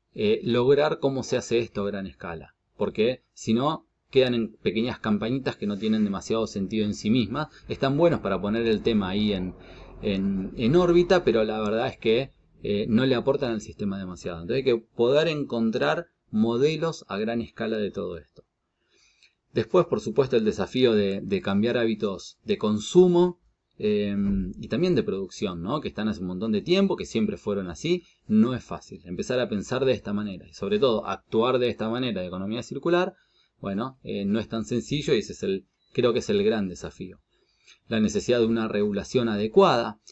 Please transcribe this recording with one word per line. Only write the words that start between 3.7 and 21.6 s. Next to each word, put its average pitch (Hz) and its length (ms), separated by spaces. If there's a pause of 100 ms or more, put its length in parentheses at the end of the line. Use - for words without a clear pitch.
quedan 127 240
en 113 220
pequeñas 110 420
campañitas 117 580
que 107 100
no 104 120
tienen 110 260
demasiado 104 420
sentido 104 400
en 104 80
sí 107 160
mismas. 127 380 (200)
Están 139 300
buenos 165 220
para 98 200
poner 107 260
el 107 160
tema 104 280
ahí 104 240
en, 90 200 (480)
en, 98 540
en 117 200
órbita, 175 480
pero 113 200
la 110 160
verdad 110 280
es - 100
que, 120 320 (320)
eh, 104 260
no 120 180
le 131 80
aportan 127 380
al 107 80
sistema 101 380
demasiado. 90 420
Entonces 117 260
hay 127 60
que 113 120 (120)
poder 139 320
encontrar 139 800 (220)
modelos 139 800
a 101 100
gran 113 220
escala 110 360
de 101 140
todo 90 280
esto. - 260 (1080)
Después, 139 340
por 107 140
supuesto, 127 360
el 113 80
desafío 110 500
de, 98 280
de 98 180
cambiar 104 380